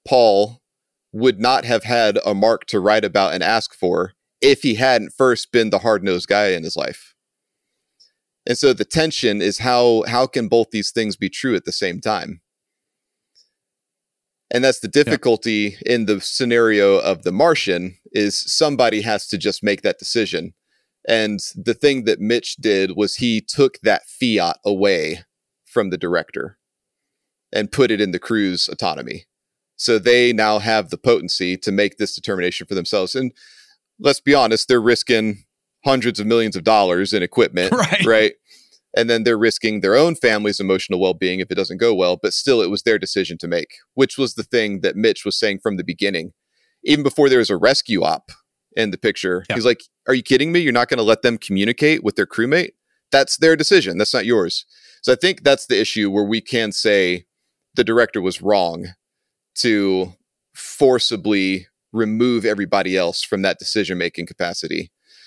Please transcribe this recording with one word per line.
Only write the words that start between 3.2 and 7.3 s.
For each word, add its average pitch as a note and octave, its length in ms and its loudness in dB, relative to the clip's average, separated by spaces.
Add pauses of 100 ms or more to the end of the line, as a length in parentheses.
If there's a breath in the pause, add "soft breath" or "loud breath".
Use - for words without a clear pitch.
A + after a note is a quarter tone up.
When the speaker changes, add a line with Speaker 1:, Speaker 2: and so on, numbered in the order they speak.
Speaker 1:
and F#2 80 -4
ask A2 320 -2
for F2 400 -2 (260)
if C3+ 220 4
he A#2+ 140 0
hadn't A#2 360 0
first B2 400 0
been A2+ 160 2
the G2 120 0
hard-nosed G2 480 0
guy G#2 200 2
in F2 160 -2
his - 120 -8
life. - 380 -8 (1300 soft breath)